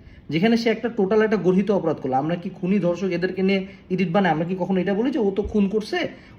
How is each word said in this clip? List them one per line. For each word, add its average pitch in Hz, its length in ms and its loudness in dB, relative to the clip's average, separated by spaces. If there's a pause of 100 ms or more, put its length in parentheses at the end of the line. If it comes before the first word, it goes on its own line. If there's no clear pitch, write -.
(300)
যেখানে 202 260 4
সে 233 140 2
একটা 220 180 -2
টোটাল 214 340 2
একটা 214 140 2
গর্হিত 185 340 2
অপরাধ 165 260 0
করলো। 131 200 -2
আমরা 156 180 0
কি 175 160 -8
খুনি, 185 280 -2
ধর্ষক 175 280 0
এদেরকে 180 360 -2
নিয়ে 190 240 2 (240)
এডিট 185 200 0
বানাই? 180 220 2
আমরা 160 120 0
কি 180 140 -4
কখনো 185 220 0
এটা 196 140 0
বলি 233 160 0
যে 302 80 -2
ও 202 120 0
তো 202 120 -4
খুন 208 260 0
করছে, 220 400 -4 (300)